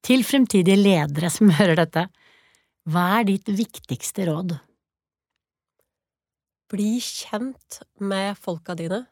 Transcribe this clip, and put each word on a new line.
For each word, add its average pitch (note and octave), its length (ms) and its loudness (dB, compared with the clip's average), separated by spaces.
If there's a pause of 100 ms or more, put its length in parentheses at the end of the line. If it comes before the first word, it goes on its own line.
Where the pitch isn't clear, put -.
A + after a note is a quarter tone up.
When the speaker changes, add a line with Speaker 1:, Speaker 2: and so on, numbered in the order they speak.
Speaker 1:
Til B3+ 200 2
fremtidige G3 540 4
ledere E3 520 2
som G#3 240 6
<laughs> D3 40 0
hører E3+ 180 4
dette, E3 300 0 (800)
hva F3 200 0 (100)
er A3+ 120 2
ditt G3 220 -2
viktigste - 760 -6
råd? E3 300 -4 (2250)
Speaker 2:
Bli G#3 300 -2
kjent - 800 -12 (160)
med G3 420 -6
folka E3+ 400 -10
dine. F3+ 340 -6